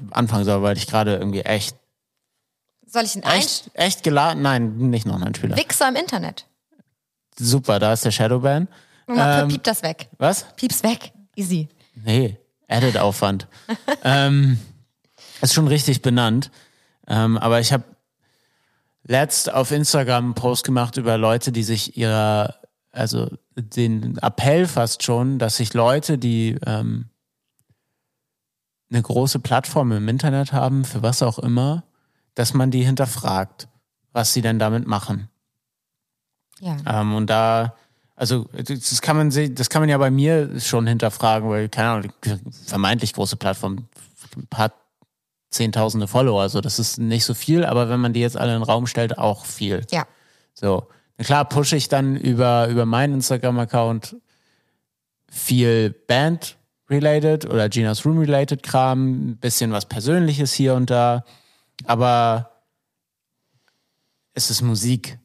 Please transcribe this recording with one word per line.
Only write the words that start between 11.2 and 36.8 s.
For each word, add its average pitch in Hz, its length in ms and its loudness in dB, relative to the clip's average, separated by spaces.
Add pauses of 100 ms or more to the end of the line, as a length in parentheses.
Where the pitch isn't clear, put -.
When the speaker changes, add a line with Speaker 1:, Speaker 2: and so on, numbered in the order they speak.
Speaker 2:
Easy. 175 320 -2 (260)
Speaker 1:
Nee, 110 420 0 (300)
Edit-Aufwand. 104 800 0 (300)
Speaker 2:
<laughs> - 280 -4
Speaker 1:
Ähm, 139 540 4 (800)
ist 127 140 2
schon 156 140 4
richtig 139 340 2
benannt. 120 480 2 (560)
Ähm, 110 320 2
aber 117 220 2
ich 120 120 0
hab 127 100 0 (1200)
letzt 139 480 0
auf 131 180 0
Instagram 135 560 2
einen 123 80 -2
Post 120 300 -2
gemacht 123 320 0
über 117 200 0
Leute, 113 360 2
die 113 100 -2
sich 107 340 -4
ihrer, 107 600 0 (360)
also 117 360 -4 (280)
den 117 600 -2
Appell 143 480 2
fast 120 380 -2
schon, 127 340 0
dass 113 180 0
sich 117 180 -2
Leute, 135 440 2
die, 113 380 0 (100)
ähm, 113 400 -4 (1800)
eine 120 120 0
große 127 360 0
Plattform 123 540 0
im 104 160 -2
Internet 135 440 0
haben, 131 320 0
für 113 180 -6
was 123 200 0
auch 117 160 0
immer, 131 460 0 (500)
dass 117 200 -2
man 131 160 2
die 127 140 2
hinterfragt, 123 840 -2 (440)
was 117 220 0
sie 123 80 0
denn 113 160 0
damit 110 280 0
machen. 104 420 -4 (1300)
Speaker 2:
Ja. 175 160 -6 (100)